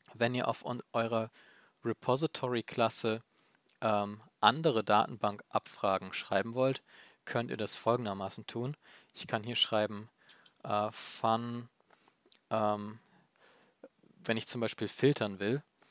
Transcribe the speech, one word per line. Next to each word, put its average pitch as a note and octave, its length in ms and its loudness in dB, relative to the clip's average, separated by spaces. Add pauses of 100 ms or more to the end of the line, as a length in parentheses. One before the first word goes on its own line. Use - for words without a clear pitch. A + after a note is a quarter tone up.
(140)
Wenn A#2 220 0
ihr - 120 0
auf - 180 -2
un-, A#2+ 180 -4 (100)
eurer A2+ 360 2 (540)
Repository-Klasse, A#2+ 1400 0 (580)
ähm, G#2 400 0 (200)
andere B2 420 4
Datenbank-Abfragen G#2 1300 0
schreiben G#2 420 0
wollt, C3 260 2 (440)
könnt A#2+ 260 -4
ihr B2+ 60 -6
das G#2 180 2
folgendermaßen G#2 720 -2
tun. B2 300 -4 (360)
Ich - 140 -14
kann A2+ 160 -2
hier A#2 120 -6
schreiben, G#2+ 540 0 (540)
äh, G#2+ 280 0
fun, A#2+ 760 -2 (840)
ähm, G#2+ 500 -2 (1200)
wenn A2+ 140 0
ich A2 100 -4
zum A#2+ 140 -2
Beispiel A2 260 -2
filtern G#2+ 520 2
will, A2 240 0 (280)